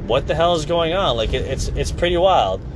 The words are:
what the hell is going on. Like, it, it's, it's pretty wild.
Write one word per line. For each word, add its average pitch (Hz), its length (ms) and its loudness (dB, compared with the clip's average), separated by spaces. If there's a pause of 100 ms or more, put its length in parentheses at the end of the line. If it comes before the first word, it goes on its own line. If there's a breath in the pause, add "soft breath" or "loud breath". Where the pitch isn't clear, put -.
what 127 180 0
the 175 80 -2
hell 170 220 2
is 151 100 -2
going 170 280 0
on. 180 220 0
Like, 113 160 -2
it, 131 140 -2
it's, - 300 -4
it's 139 160 -2
pretty 175 260 0
wild. 131 420 4 (160 loud breath)